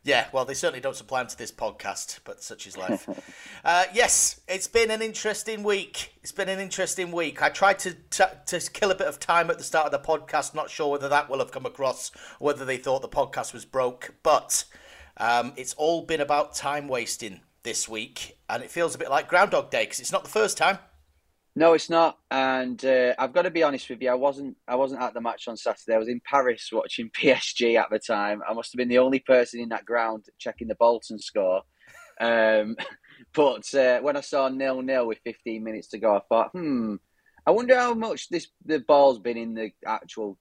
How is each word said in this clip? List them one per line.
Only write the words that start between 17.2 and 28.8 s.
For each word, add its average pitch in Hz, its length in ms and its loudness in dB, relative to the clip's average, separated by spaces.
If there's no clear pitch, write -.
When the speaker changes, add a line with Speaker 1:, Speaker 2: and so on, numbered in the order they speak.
Speaker 1:
this 113 260 -6
week, - 480 -10
and 120 140 -6
it - 80 -18
feels 165 240 -2
a - 20 -16
bit 135 120 -8
like 147 180 0
Groundhog 175 420 4
Day, 113 160 0
'cause - 140 -10
it's 127 140 -6
not 190 100 -2
the - 60 -16
first 214 280 0
time. 185 220 2
Speaker 2:
No, 165 180 6
it's 160 160 0
not. 165 280 4
And, 131 540 -2
uh, 127 340 4
I've 127 140 -2
gotta 175 180 2
be 160 120 2
honest 139 260 0
with 120 120 -8
you, 127 80 0
I 123 40 2
wasn't, 135 420 -2
I 123 60 0
wasn't 131 260 0
at 110 120 -4
the 117 60 -8
match 117 300 -6
on 113 80 -10
Saturday. 110 380 -2
I - 20 4
was 110 100 0
in 120 140 -4
Paris 127 500 0
watching 110 380 -4
<laughs> - 40 -20
P 143 180 4
S - 200 0
G 117 240 2
at 110 140 2
the 107 100 -2
time. 104 480 -2
I 107 60 -4
must 117 180 -8
have 123 60 -8
been 123 100 0